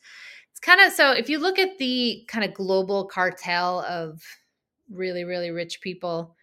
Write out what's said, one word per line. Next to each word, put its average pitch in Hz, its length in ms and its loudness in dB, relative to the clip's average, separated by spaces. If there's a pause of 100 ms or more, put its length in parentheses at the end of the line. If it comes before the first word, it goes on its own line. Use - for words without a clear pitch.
(500)
It's - 100 -20
kind 359 200 6
of, 370 120 8
so 294 200 6
if 233 160 0
you 302 100 0
look 370 200 0
at 381 200 0
the 247 480 -2
kind 220 180 -4
of 190 100 -4
global 190 500 0
cartel 180 800 -2
of 165 400 -6 (680)
really, 180 340 -4
really 175 260 -4
rich 170 320 -8
people 170 600 -6